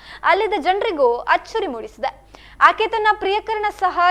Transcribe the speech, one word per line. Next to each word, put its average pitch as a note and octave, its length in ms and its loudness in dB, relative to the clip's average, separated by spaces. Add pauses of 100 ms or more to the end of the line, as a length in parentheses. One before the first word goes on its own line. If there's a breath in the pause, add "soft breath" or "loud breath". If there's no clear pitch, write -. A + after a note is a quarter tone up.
(240 loud breath)
ಅಲ್ಲಿದ್ದ F#4+ 340 2
ಜನರಿಗೂ D#4 600 0
ಅಚ್ಚರಿ F#4 500 -2
ಮೂಡಿಸಿದೆ. A3+ 560 -10 (380 loud breath)
ಆಕೆ F4 260 4
ತನ್ನ A4 200 0 (120)
ಪ್ರಿಯಕರನ G#4+ 460 -2 (140)
ಸಹ F4+ 200 -2 (120)